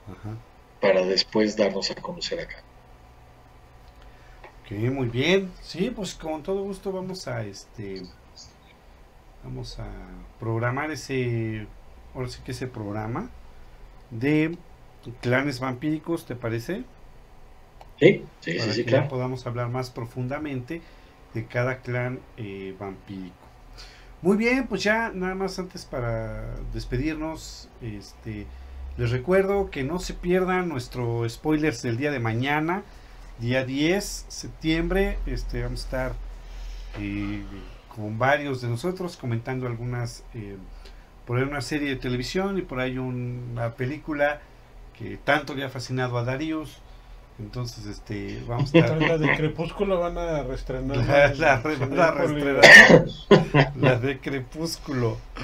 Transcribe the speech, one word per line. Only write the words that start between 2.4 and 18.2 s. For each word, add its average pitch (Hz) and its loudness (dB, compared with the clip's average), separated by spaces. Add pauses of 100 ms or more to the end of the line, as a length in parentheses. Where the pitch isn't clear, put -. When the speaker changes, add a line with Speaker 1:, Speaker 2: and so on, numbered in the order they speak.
Speaker 1:
Ok, - -14 (200)
muy 135 -2
bien. 175 2 (100)
Sí, 202 -4
pues 185 -8
con 156 -8
todo 196 -2
gusto 196 -6
vamos 185 -8
a, 117 -4
este, 98 -12 (1400)
vamos 127 -12
a 107 -10 (520)
programar 120 0
ese, 117 -2 (460)
ahora 123 -6
sí - -12
que 135 -10
ese 120 -6
programa 110 -6 (800)
de 151 2 (640)
clanes 127 2
vampíricos, 151 -4
¿te 123 -8
parece? 117 -4 (1160)
Speaker 2:
Sí, - 8 (180)